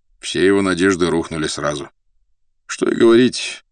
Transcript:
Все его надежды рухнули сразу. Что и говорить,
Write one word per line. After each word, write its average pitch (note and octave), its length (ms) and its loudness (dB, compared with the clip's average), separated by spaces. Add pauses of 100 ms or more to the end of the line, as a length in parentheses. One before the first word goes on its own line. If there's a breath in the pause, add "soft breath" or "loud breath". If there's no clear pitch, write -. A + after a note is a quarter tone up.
(200)
Все - 240 -2
его G2 180 2
надежды F2+ 460 0
рухнули D#2+ 380 -4
сразу. D2 440 -8 (760)
Что - 240 -4
и - 40 -2
говорить, A#2 760 2